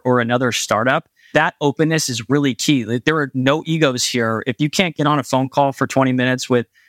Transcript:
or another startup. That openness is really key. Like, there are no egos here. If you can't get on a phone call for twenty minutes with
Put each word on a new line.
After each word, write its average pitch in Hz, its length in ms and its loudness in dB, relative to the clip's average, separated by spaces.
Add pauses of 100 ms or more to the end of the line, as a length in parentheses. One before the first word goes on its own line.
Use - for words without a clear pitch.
or 123 140 2
another 120 320 0
startup. 120 580 0 (240)
That 156 280 2
openness 156 480 0
is 120 200 -6
really 139 240 2
key. 127 320 0
Like, 117 200 -2
there 156 120 2
are 139 160 -4
no 135 320 0
egos 151 400 0
here. 113 400 -2
If 127 140 -4
you 151 100 0
can't 175 260 -2
get 151 120 0
on 147 100 2
a 131 60 -2
phone 131 260 0
call 139 220 2
for 131 160 -2
twenty 131 240 2
minutes 127 360 -2
with 120 200 0 (220)